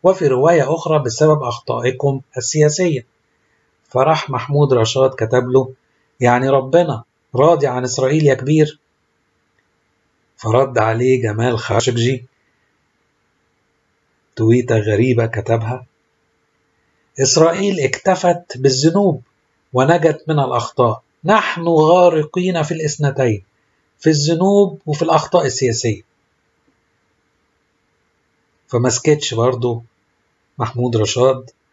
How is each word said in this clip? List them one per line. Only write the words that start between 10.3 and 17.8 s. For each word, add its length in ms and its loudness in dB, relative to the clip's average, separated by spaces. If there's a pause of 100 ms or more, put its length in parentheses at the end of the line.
فرد 400 0
عليه 440 0
جمال 380 -2
خاشقجي 680 -2 (2000)
تويتة 420 0
غريبة 480 0
كتبها: 600 -4 (1300)
"إسرائيل 600 0
اكتفت 800 -2